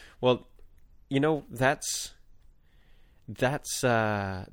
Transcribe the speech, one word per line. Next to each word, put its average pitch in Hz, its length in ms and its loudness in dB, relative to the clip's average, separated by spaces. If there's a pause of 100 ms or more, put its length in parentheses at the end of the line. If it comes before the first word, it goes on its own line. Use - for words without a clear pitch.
(220)
Well, 123 260 4 (640)
you 135 100 2
know, 151 300 2
that's, - 640 -2 (1160)
that's, 127 560 -4
uh, 104 680 0